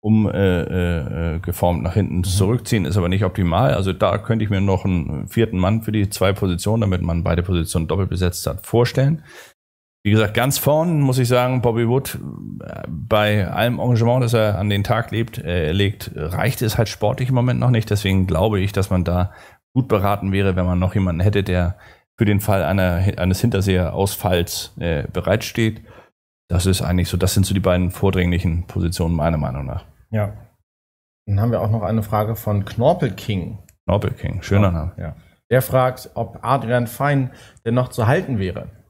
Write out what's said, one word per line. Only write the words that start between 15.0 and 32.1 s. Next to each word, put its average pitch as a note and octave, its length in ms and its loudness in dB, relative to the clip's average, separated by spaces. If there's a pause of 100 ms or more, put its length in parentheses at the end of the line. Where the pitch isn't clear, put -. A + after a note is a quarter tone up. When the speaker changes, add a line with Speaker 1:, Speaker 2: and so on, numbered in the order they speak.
Speaker 1:
lebt, A2+ 260 -4
äh, E2+ 360 -2
legt, G2+ 440 0
reicht F2 460 -2
es G#2+ 160 0
halt G#2+ 100 2
sportlich B2 400 -2
im C3 60 0
Moment B2 260 2
noch B2 100 2
nicht. A2 200 2
Deswegen F#2+ 360 2
glaube G2 340 2
ich, G2+ 120 0
dass G2 160 0
man F#2 160 2
da F2+ 300 0 (420)
gut C3 100 0
beraten G2 460 0
wäre, G2 240 2
wenn F2+ 80 0
man F2+ 140 0
noch F2+ 160 0
jemanden F2+ 260 0
hätte, G2+ 240 2
der F2+ 320 0 (420)
für A#2 60 2
den G#2 160 4
Fall G2 240 0
einer, F2+ 400 2 (140)
eines F#2 240 0
Hinterseherausfalls, F#2 1400 0
äh, E2 320 -2
bereitsteht. A2 720 -2 (680)
Das F2 160 0
ist F#2+ 160 2
eigentlich F2+ 280 0
so, F#2 100 -2
das F#2 160 0
sind G2 100 4
so - 100 -2
die F#2+ 60 0
beiden F2+ 300 2
vordringlichen F2 760 0
Positionen E2+ 480 -2
meiner D#2+ 220 0
Meinung C#2 300 -4
nach. - 180 -8 (260)
Speaker 2:
Ja. G#2 220 -4 (920)
Dann G2+ 140 0
haben A#2 120 2
wir F#2+ 80 0
auch G#2 100 -2
noch G#2+ 120 0
eine G#2+ 200 0
Frage G#2+ 320 0